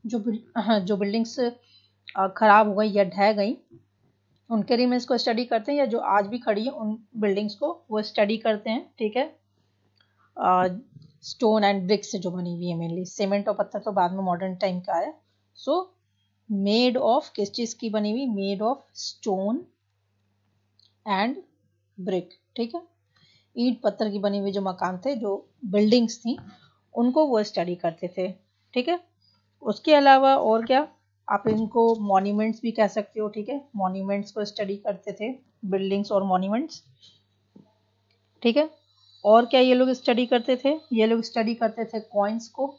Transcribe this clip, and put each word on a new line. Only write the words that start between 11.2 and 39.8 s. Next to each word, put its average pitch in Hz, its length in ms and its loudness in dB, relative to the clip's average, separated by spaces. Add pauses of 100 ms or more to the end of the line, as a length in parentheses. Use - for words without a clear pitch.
stone 220 400 0
and 196 240 0
bricks 202 240 -2
से 208 60 -6
जो 175 120 -4
बनी 175 240 -6
हुई 175 140 -6
है 165 100 -4
mainly, 170 300 -6
cement 202 400 -2
और 208 60 -2
पत्थर 202 260 -6
तो 214 120 -6
बाद 180 200 2
में 190 120 -6
modern 185 320 -4
time 180 240 -4
का 180 160 -4
आया। 240 160 -4 (460)
So 330 240 -2 (680)
made 220 460 0 (120)
of, 277 280 0
किस 202 160 -4
चीज़ 233 260 -6
की 226 120 -6
बनी 208 220 -2
हुई, 262 220 -4
made 196 300 -4
of 262 160 -2 (200)
stone 202 580 -4 (1500)
and 214 300 0 (640)
brick, 180 360 -4 (220)
ठीक 240 180 -6
है। 339 80 -8 (720)
ईंट 247 260 0
पत्थर - 280 -2
की 202 80 -6
बनी 202 200 0
हुई 196 140 -2
जो 196 100 -2
मकान 185 360 -4
थे, 269 180 -4
जो 208 320 -6 (180)
buildings 214 520 4
थी, 240 180 -6 (580)
उनको 254 320 2
वो 226 180 2
study 175 320 -4
करते 175 400 -6
थे, 185 140 -4 (440)
ठीक 247 140 -2
है। 349 100 -2 (640)
उसके 247 320 2
अलावा 269 420 8
और 226 300 2
क्या, 269 200 2 (420)
आप 202 200 -2
इनको 220 360 0 (180)
monuments 208 600 0
भी 226 100 -2
कह 220 160 2
सकते 214 320 -6
हो, 214 80 -2
ठीक 208 200 -8
है, 285 120 -6 (160)
Monuments 196 560 -4
को 214 120 -6
study 202 340 -6
करते 202 340 -8
थे, 214 180 -8 (360)
buildings 196 460 -2
और 196 120 2
monuments, 196 580 -2 (1600)
ठीक 233 140 4
है। 311 120 2 (560)
और 226 220 8
क्या 254 140 4
ये 254 140 6
लोग 254 180 4